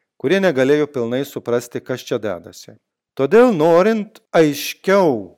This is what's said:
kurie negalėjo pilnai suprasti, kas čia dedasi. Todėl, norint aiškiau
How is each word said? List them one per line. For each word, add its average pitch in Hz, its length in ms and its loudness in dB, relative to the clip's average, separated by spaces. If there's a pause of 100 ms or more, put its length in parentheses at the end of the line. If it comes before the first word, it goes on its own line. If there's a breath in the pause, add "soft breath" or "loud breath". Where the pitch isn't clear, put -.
(160)
kurie 160 220 -2
negalėjo 147 480 0
pilnai 127 400 -6
suprasti, 120 560 -6
kas 127 240 -10
čia 120 160 -6
dedasi. 92 560 -12 (400)
Todėl, 214 320 4
norint 190 680 0 (100)
aiškiau 151 1080 0